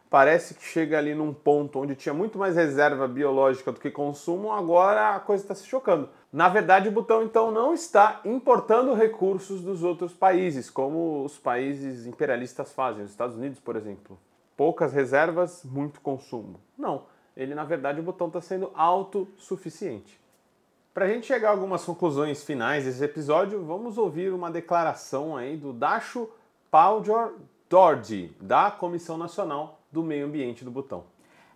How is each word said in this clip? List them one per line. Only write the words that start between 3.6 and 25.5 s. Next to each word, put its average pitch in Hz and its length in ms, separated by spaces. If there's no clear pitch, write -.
do 120 80
que 143 100
consumo, 170 600
agora 202 640
a 196 40
coisa 196 280
tá 196 60
se - 120
chocando. 185 420
Na 165 160
verdade, 190 400
o 214 40
Butão, 226 300
então, 226 280
não 240 240
está 214 500
importando 247 720
recursos 196 640
dos 175 220
outros 175 300
países, 180 580
como 151 540
os 143 120
países 131 720
imperialistas 123 640
fazem, 110 320
os 101 60
Estados 120 260
Unidos, 131 240
por 113 160
exemplo. 101 420
Poucas 147 360
reservas, 160 720
muito 143 360
consumo. 113 600
Não, 151 260
ele, 135 180
na 151 100
verdade, 147 360
o - 20
Butão 175 280
tá 175 100
sendo 185 340
autossuficiente. 180 1500
Pra 190 160
gente 233 180
chegar 220 220
a 208 40
algumas 190 320
conclusões 151 600
finais 135 400
desse 127 180
episódio, 160 640
vamos 202 340
ouvir 185 340
uma 180 160
declaração 160 880
aí 135 200